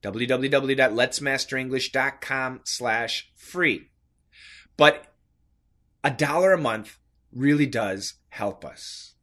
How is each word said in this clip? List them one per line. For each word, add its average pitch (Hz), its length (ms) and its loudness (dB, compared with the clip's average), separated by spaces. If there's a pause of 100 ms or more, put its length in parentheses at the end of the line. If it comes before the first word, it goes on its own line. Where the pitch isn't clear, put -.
W 107 240 -4
W 127 220 0
W 135 280 2
dot 127 180 4
lets 123 260 0
master 135 360 -4
english 131 340 -4
dot 135 300 -2
com 131 440 -6
slash 117 720 -4
free. - 560 -4 (840)
But - 360 6 (920)
a 143 80 2
dollar 151 400 2
a 277 60 4
month 110 400 -4 (340)
really 143 340 2
does 101 480 -4 (140)
help 101 360 -6
us. - 580 -16